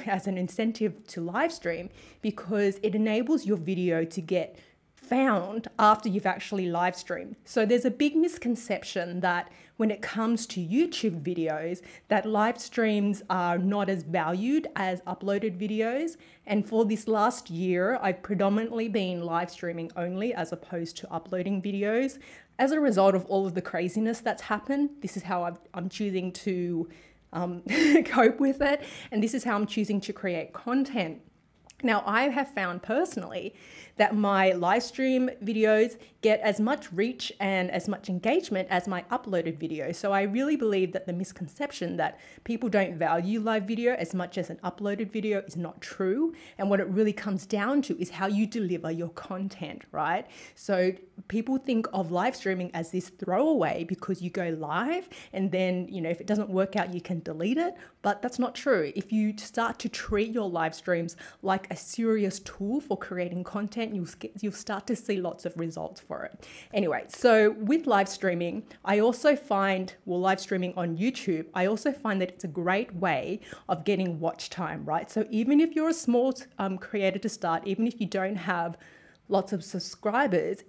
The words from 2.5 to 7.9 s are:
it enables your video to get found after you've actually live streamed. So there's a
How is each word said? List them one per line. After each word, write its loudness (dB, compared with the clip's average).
it 0
enables 2
your 2
video 0
to -4
get -2
found 2
after 6
you've 0
actually -2
live 0
streamed. -8
So 2
there's 4
a 4